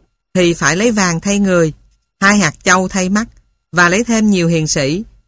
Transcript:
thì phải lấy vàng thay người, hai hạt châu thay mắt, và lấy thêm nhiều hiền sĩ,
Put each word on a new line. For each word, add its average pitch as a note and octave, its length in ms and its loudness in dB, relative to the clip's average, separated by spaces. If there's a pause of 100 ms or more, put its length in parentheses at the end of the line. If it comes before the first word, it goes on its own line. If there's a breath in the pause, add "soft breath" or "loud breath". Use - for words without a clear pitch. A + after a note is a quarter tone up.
(340)
thì F3 200 2
phải D#3+ 220 -2
lấy A3+ 140 2
vàng F3+ 300 -2
thay G3+ 180 -2
người, F3 340 0 (480)
hai G3+ 180 2
hạt D#3+ 260 -2
châu F#3 240 0
thay F#3 200 -4
mắt, G#3+ 200 -2 (440)
và F3 160 2
lấy G#3 160 0
thêm A3 260 0
nhiều F3 180 2
hiền D#3+ 180 0
sĩ, D#3 380 -2 (240)